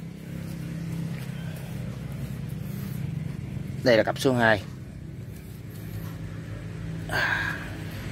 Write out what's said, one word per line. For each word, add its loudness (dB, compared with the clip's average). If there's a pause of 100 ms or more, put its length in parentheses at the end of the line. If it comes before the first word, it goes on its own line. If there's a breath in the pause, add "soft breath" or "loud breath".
(3750)
Đây 10
là 8
cặp 0
số 6
hai. 8 (3500 loud breath)